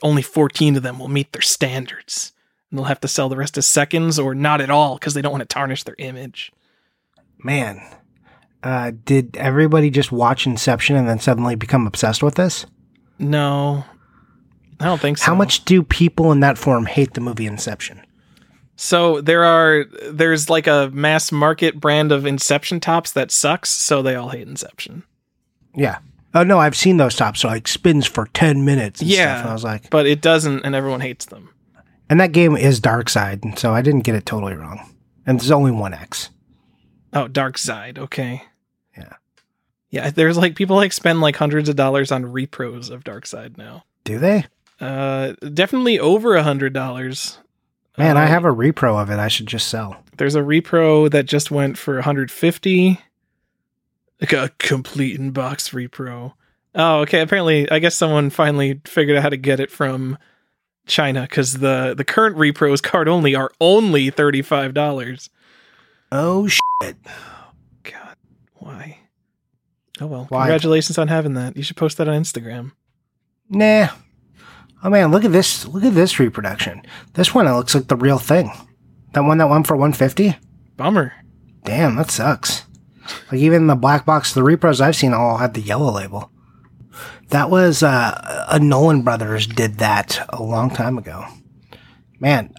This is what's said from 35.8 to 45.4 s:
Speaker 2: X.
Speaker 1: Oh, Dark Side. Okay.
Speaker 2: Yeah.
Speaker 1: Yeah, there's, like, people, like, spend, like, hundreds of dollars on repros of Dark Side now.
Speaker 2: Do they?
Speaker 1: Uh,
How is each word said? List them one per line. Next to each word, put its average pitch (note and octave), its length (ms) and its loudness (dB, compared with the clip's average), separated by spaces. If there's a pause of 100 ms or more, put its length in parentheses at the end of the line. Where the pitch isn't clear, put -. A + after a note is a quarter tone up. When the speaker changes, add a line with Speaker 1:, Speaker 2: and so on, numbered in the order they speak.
Speaker 2:
X. - 380 -14 (800)
Speaker 1:
Oh, C#3 140 -2
Dark C3 320 -6
Side. A#2 400 -10
Okay. C3 420 -8 (560)
Speaker 2:
Yeah. - 160 -20 (800)
Speaker 1:
Yeah, C#3 180 -6
there's, E3 280 2
like, E3+ 180 2
people, F#3+ 220 2
like, G3 160 2
spend, E3 280 0
like, D3 140 2
hundreds D3+ 340 0
of D3 60 0
dollars C3+ 360 0
on B2+ 120 -2
repros B2 640 -10
of B2 140 -18
Dark G#2 240 -16
Side A2+ 320 -16
now. A2 240 -20 (220)
Speaker 2:
Do G#2+ 120 -6
they? F3+ 280 2 (340)
Speaker 1:
Uh, C3+ 540 -6 (200)